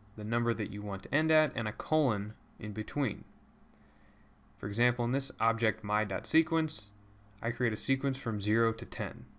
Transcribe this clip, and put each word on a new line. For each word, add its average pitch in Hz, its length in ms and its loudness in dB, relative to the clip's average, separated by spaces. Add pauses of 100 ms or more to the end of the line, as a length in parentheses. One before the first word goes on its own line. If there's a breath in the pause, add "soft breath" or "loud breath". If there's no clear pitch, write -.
(160)
the 107 80 -8
number 117 300 2
that 104 180 -2
you 104 100 -6
want 101 220 -6
to - 100 -6
end 160 160 2
at, 156 260 4
and 110 120 -2
a 107 60 -4
colon 110 600 0 (220)
in 107 140 -6
between. 110 540 -4 (1300 soft breath)
For - 100 -6
example, 120 360 2
in 117 80 0
this 131 180 -2 (120)
object 113 420 2
my.sequence, 107 1080 0 (500)
I 117 100 -2
create 117 220 0
a 107 40 -2
sequence 135 400 0
from 107 220 -2
zero 110 320 4
to 110 140 -8
ten. - 400 -8 (140)